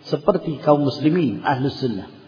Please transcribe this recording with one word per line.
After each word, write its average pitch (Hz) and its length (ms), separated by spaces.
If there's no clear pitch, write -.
seperti 160 560
kaum 147 240
muslimin 135 600
Ahlus 131 320
Sunnah. 107 320